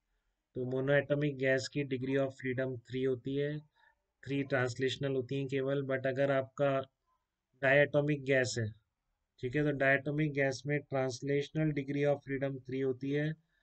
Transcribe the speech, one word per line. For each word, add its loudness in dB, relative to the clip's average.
तो -4
monoatomic 0
gas 0
की -4
degree -2
of 0
freedom -4
three -6
होती -2
है, -2
three -2
translational 0
होती -2
हैं -2
केवल। 0
But -2
अगर 2
आपका 0
diatomic 4
gas 2
है, -4
ठीक -6
है, 2
तो 2
डायटोमिक 2
gas 0
में 0
translational -2
degree -2
of 2
freedom -6
three -4
होती -2
है, 0